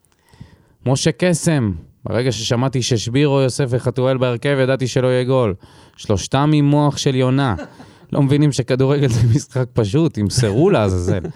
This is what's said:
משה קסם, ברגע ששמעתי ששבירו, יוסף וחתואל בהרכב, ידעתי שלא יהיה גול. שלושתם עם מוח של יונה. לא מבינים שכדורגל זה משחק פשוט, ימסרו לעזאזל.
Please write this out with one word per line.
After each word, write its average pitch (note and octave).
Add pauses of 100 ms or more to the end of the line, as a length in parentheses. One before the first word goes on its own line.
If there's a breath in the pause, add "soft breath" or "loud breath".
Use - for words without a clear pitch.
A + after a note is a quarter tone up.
(840 soft breath)
משה C3+
קסם, D#3 (340)
ברגע B2
ששמעתי B2
ששבירו, C3+
יוסף C3
וחתואל B2+
בהרכב, B2+
ידעתי B2+
שלא B2+
יהיה B2+
גול. B2 (440 soft breath)
שלושתם C3+
עם D3
מוח D3
של C#3
יונה. C3 (560 loud breath)
לא D3
מבינים C#3+
שכדורגל C3+
זה A#2
משחק B2+
פשוט, A#2+
ימסרו A2
לעזאזל. G2 (160)